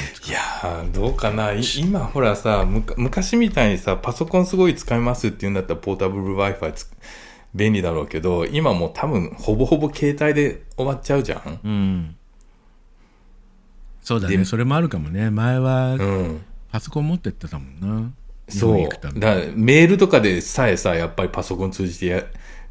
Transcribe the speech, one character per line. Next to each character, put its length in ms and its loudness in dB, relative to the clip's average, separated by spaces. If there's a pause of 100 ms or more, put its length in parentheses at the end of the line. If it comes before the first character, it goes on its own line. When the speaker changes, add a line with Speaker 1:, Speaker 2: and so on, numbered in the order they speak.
(140)
Speaker 1:
使 120 -18
う。 40 -10
Speaker 2:
い 20 -6
や 80 -4 (420)
ー、 100 -4
ど 180 0
う 40 0
か 160 0
な。 220 0
い-、 100 -2 (160)
今 220 0
ほ 200 -2
ら 140 4
さ、 300 2
む 180 2
か-、 160 -4
昔 380 0
み 140 4
た 180 4
い 40 4
に 60 0
さ、 180 -2
パ 160 -6
ソ 140 -4
コ 120 0
ン 80 4
す 100 -2
ご 120 6
い 60 2
使 220 -4
い 40 2
ま 140 0
す 140 -2
っ 20 0
て 160 -8
い 20 0
う 40 -2
ん 20 -2
だ 60 0
っ 40 -2
た 100 -4
ら、 60 -12
ポ 140 -2
ー 20 -10
タ 120 0
ブ 100 -4
ル 180 -2
Wi-Fi 360 -2
つ-、 180 -12 (640)
便 180 2
利 100 2
だ 100 0
ろ 100 -2
う 60 -8
け 120 -4
ど、 260 2
今 280 2
も 140 -2
う 40 -6
多 140 -6
分、 320 0
ほ 160 0
ぼ 100 2
ほ 140 4
ぼ 160 0
携 260 0
帯 140 2
で 300 0 (120)
終 100 -2
わ 80 -2
っ 80 -12
ち 100 -2
ゃ 40 2
う 60 2
じ 100 -4
ゃ 40 -6
ん？ 260 -12
Speaker 1:
う 80 -6
ん。 460 -2 (1900)
そ 140 -2
う 40 0
だ 80 -2
ね。 80 2
Speaker 2:
で、 80 4
Speaker 1:
そ 120 -4
れ 80 2
も 100 2
あ 60 2
る 80 2
か 100 -4
も 100 -4
ね。 220 0
前 280 2
は、 360 2
Speaker 2:
う 80 -2
ん。 400 -2 (280)
Speaker 1:
パ 100 -4
ソ 100 -14
コ 100 -2
ン 60 0
持 80 0
っ 40 -2
て 120 -4
っ 20 -8
て 160 -12
た 100 -10
も 60 -12
ん 160 -14
な。 320 -4 (360)
Speaker 2:
そ 260 4
う。 20 4
Speaker 1:
日 60 4
本 0 -
行 80 0
く 80 -10
た 100 -10
め 60 -8
に。 60 -4
Speaker 2:
だ-、 140 6 (220)
メ 280 8
ー 40 8
ル 100 6
と 80 8
か 140 6
で 220 4
さ 260 0
え 80 4
さ、 180 2
や 120 0
っ 80 -8
ぱ 80 -2
り 80 0
パ 120 -4
ソ 140 -6
コ 100 -2
ン 40 -2
通 180 -4
じ 100 -10
て 80 -2
や-、 160 0 (480)